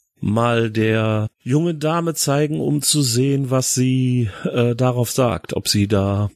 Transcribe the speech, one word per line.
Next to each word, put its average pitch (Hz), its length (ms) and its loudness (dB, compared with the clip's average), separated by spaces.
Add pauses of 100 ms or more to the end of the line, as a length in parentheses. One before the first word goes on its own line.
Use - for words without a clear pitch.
(220)
mal 117 500 0
der 110 560 0 (120)
jungen 156 420 -2
Dame 165 320 -2
zeigen, 147 480 -2
um 143 200 0
zu 147 200 0
sehen, 135 500 0
was 131 220 0
sie, 127 560 2 (160)
äh, 120 280 0
darauf 123 380 0
sagt. 117 420 -2
Ob - 140 -4
sie 101 220 2
da, 101 460 0